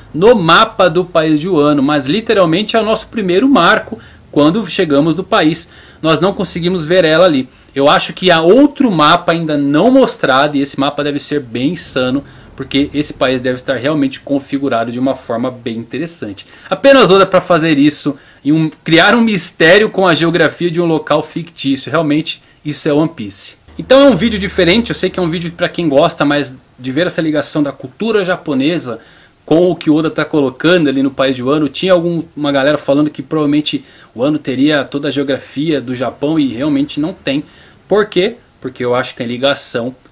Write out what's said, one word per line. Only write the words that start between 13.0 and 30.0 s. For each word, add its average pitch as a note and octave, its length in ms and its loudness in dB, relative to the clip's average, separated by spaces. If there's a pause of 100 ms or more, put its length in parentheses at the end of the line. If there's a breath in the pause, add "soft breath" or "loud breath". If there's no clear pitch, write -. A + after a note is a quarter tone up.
país C3 260 -2
deve B2+ 180 -4
estar C3 180 -4
realmente C3+ 440 -2
configurado C3+ 720 -4
de A#2+ 60 -6
uma C3 160 0
forma B2 380 -6
bem A#2 260 -10
interessante. A#2 720 -12 (200 loud breath)
Apenas B3 440 4
Oda G3 120 6
pra F#3 160 2
fazer E3 380 0
isso C#3+ 400 0 (260 loud breath)
e C#3 80 0
um, D#3+ 160 2 (160)
criar E3 300 4
um A#3+ 80 4
mistério G#3 680 2
com F#3 160 0
a E3 80 4
geografia E3 560 0
de E3 100 -2
um F3 40 0
local D#3 360 0
fictício. C#3 680 -6
Realmente, D#3 500 -2 (240 soft breath)
isso D3+ 240 -4
é D3 40 2
One D#3 220 0
Piece. - 380 -12 (240)
Então C4 240 2
é C#4+ 80 6
um A#3 60 4
vídeo G#3+ 240 -2
diferente, F#3+ 500 0
eu D3 60 -4
sei F#3 160 -2
que - 80 -8
é - 20 0
um E3+ 80 -2
vídeo E3+ 220 -6
pra F3 180 -4
quem F3 180 -4
gosta, D3+ 380 2
mas C#3+ 300 -2 (240)
de C3 120 -10
ver D#3+ 140 -2
essa F3 160 -4
ligação D3+ 400 -2
da C#3 100 -4
cultura G3+ 540 -4
japonesa D3 760 -4 (460 soft breath)
com F3 240 2
o E3 60 -2
que D#3+ 160 0
Oda D#3 180 0